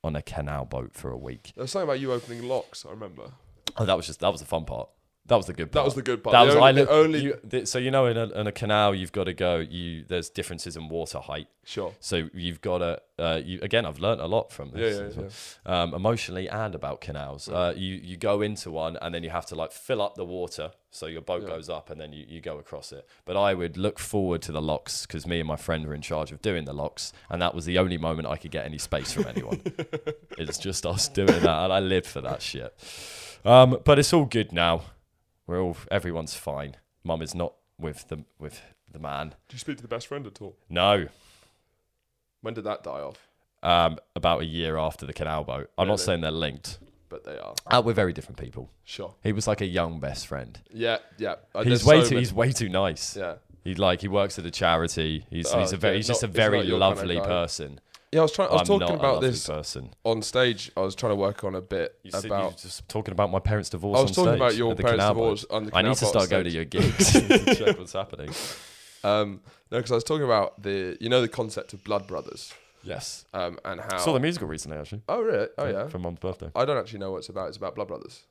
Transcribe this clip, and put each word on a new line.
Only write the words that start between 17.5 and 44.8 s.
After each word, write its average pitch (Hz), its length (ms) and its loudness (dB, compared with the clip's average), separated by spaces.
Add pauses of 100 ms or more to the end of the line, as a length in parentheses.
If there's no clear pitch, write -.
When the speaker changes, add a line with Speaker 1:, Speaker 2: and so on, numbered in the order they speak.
Speaker 1:
Uh, 87 200 2
you, 95 200 -8
you 90 220 -14
go 104 240 0
into 104 300 -4
one 80 300 -6
and 85 120 -6
then 85 100 -6
you 80 60 -8
have 85 180 -6
to, - 80 -12
like, 80 160 -6
fill 113 300 -6
up 101 140 -4
the 92 100 -8
water 87 460 -8 (180)
so - 160 -16
your 82 160 -10
boat 90 220 -6
Speaker 2:
Yeah. 95 60 -10
Speaker 1:
goes 82 200 -10
up 80 220 -10
and 78 100 -14
then 76 100 -14
you, 73 160 -18
you 80 140 -16
go 80 160 -10
across - 340 -16
it. - 160 -18 (180)
But 95 120 -4
I 98 160 4
would 87 240 -4
look 98 220 -2
forward 92 440 -2
to - 80 -10
the 76 120 -4
locks - 420 -4
'cause 78 220 -10
me 85 120 -2
and 78 80 -4
my 76 100 -2
friend 78 280 -4
were 76 80 -8
in 73 80 -8
charge 78 300 -6
of 76 100 -16
doing 85 240 -2
the 69 80 -10
locks, - 400 -8 (160)
and 87 120 -6
that 87 120 2
was 80 120 -8
the 87 120 2
only 90 220 2
moment 80 280 -2
I 78 100 -4
could - 140 -14
get 71 140 -6
any 76 140 -10
space - 340 -4
from - 140 -2
anyone. - 400 -6
Speaker 2:
<laughs> - 40 -4 (680)
Speaker 1:
It's 80 180 -6
just - 280 -6
us 90 240 0
doing 98 180 2
that, 85 180 6 (200)
and 95 80 2
I 98 80 4
lived 92 260 2
for 69 140 -10
that 65 200 -6
shit. - 320 -10 (680)
Um, 127 400 12
but 147 160 8
it's 147 140 4
all 160 120 8
good 113 280 0
now. 85 300 4 (640)
We're 90 140 -2
all, 87 140 -2 (160)
everyone's 85 420 -2
fine. 71 440 -8 (260)
Mum 82 180 -2
is 78 140 -10
not 87 180 -4 (240)
with 78 300 -10
the, 76 160 -10 (160)
with 73 220 -16 (280)
the 78 100 -18
man. 73 300 -8 (200)
Speaker 2:
Did 131 60 -18
you 120 40 -12
speak 143 180 -8
to - 40 -20
the 120 80 -18
best 113 180 -8
friend 139 180 -10
at 101 160 -18
all? 98 140 -16 (140)
Speaker 1:
No. 90 380 4 (1300)
Speaker 2:
When 110 120 -8
did 110 100 -8
that 104 200 -6
die 71 180 -8
off? - 260 -12 (340)
Speaker 1:
Um, 85 360 4 (180)
about 85 260 2
a 85 40 -2
year 80 320 -2
after 78 280 -4